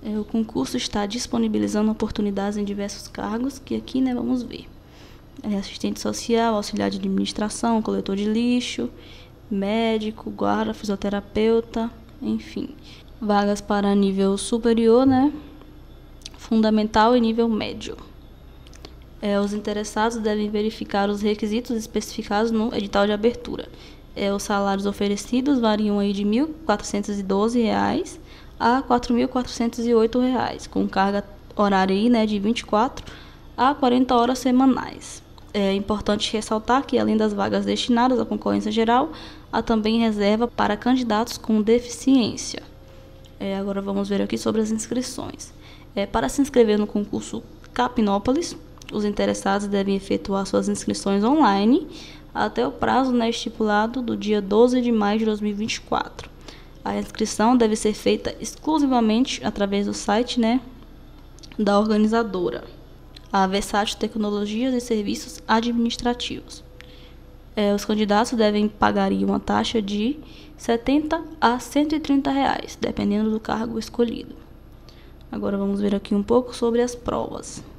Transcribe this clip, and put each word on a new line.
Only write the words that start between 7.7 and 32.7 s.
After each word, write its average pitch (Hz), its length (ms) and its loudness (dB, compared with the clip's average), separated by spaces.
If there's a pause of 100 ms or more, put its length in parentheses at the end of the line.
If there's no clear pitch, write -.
coletor 196 360 -2
de 208 100 -2
lixo, 240 640 0 (600)
médico, 214 800 -2
guarda, 208 440 -2
fisioterapeuta, 220 1160 -2 (300)
enfim. 220 480 -6 (500)
Vagas 202 440 2
para 202 320 2
nível 196 420 4
superior, 233 720 4
né? 269 260 6 (1040)
Fundamental 220 800 4
e 247 40 6
nível 226 280 2
médio. 208 480 -4 (1300)
É, 202 180 0
os 202 140 -2
interessados 214 640 -2
devem 214 320 0
verificar 208 580 -2
os 208 140 -2
requisitos 214 520 0
especificados 220 760 -2
no 226 240 0
edital 202 320 0
de 208 60 2
abertura. - 580 -2 (480)
É, 196 140 0
os 202 120 -4
salários 202 420 0
oferecidos 208 720 0
variam 214 400 2
aí 202 120 2
de 202 140 -2
mil 240 300 2 (100)
quatrocentos 208 540 -2
e 196 40 -6
doze 202 380 2
reais 208 580 0 (400)
a 247 220 2
quatro 247 320 0
mil 240 160 2
quatrocentos 233 580 -4
e 240 60 4
oito 226 260 4
reais, 254 480 -2
com 196 220 -2
carga 196 340 0 (320)
horária 196 400 2
aí, 208 140 2
né, 233 160 4
de 214 140 0
vinte 208 220 0
e - 40 -10
quatro 226 400 0 (500)